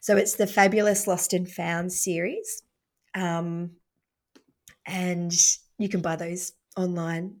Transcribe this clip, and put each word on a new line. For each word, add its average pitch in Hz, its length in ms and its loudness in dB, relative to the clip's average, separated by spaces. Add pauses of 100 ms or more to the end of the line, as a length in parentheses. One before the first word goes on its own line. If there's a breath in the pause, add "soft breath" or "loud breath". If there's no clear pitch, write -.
So 208 160 4
it's - 200 2
the 202 100 2
Fabulous 202 600 4
Lost 180 260 0
and 180 180 0
Found 170 420 -4
series. 190 680 -4 (520)
Um, 170 580 -2 (1120)
and 180 460 -2 (460)
you 202 100 0
can 196 140 0
buy 165 140 0
those 175 360 -6 (240)
online. 180 640 -2